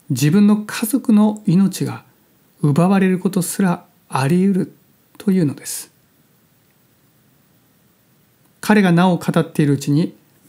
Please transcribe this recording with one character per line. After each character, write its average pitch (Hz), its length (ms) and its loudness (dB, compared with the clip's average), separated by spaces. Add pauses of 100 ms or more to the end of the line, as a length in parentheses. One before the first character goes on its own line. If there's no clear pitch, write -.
(100)
自 143 200 0
分 202 160 4
の 208 120 4
家 214 280 -8
族 226 280 -2
の 214 320 2
命 185 400 0
が 120 180 -10 (560)
奪 165 280 2
わ 196 120 2
れ 190 80 2
る 185 100 0
こ 185 120 -4
と 185 100 -2
す - 220 -4
ら 175 240 -2 (240)
あ 135 180 -2
り 180 180 2
得 190 120 0
る 156 140 -6 (440)
と - 140 -4
い 185 100 0
う 156 60 2
の 127 80 -4
で - 100 -18
す。 - 260 -14 (2750)
彼 214 220 4
が 185 100 4
名 175 160 4
を 175 80 2
語 170 240 -2
っ 156 40 0
て - 180 -4
い 147 40 2
る 143 80 2
う 139 40 -2
ち 143 140 -6
に、 147 220 0 (340)